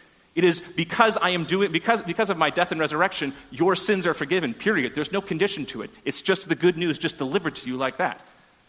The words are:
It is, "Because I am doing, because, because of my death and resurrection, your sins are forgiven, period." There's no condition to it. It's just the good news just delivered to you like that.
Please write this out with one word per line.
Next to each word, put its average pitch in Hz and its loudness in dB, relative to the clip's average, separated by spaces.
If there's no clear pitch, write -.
It 165 4
is, 170 4
"Because - 2
I 180 2
am 175 0
doing, 180 0
because, 214 2
because 196 -2
of 175 -2
my 156 4
death - 0
and 165 -2
resurrection, 151 0
your 170 2
sins 185 0
are 165 2
forgiven, 151 -2
period." 147 0
There's 147 -4
no 196 -2
condition 180 -2
to 110 -10
it. - -12
It's - -2
just - 0
the 160 0
good 170 2
news 165 -2
just - -4
delivered 147 -2
to - -10
you 127 -4
like 131 -2
that. 165 -2